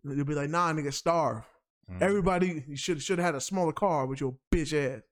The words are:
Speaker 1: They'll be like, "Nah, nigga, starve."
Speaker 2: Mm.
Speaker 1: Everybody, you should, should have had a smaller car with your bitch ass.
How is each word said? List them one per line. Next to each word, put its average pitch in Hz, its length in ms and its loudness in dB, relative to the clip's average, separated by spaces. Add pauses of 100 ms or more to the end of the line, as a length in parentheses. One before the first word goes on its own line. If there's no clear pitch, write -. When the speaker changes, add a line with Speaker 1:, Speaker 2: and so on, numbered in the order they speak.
Speaker 1:
They'll 139 220 -2
be 147 100 -2
like, 147 160 -2
"Nah, 170 220 2
nigga, 143 200 -2
starve." 139 520 0 (460)
Speaker 2:
Mm. 90 120 -2
Speaker 1:
Everybody, 185 640 2
you 147 100 -10
should, 156 260 -2
should 180 160 0
have 175 80 2
had 160 80 2
a 131 60 -4
smaller 180 320 0
car 156 340 0
with 135 140 -6
your 131 140 -2 (180)
bitch 156 220 2
ass. 135 380 -2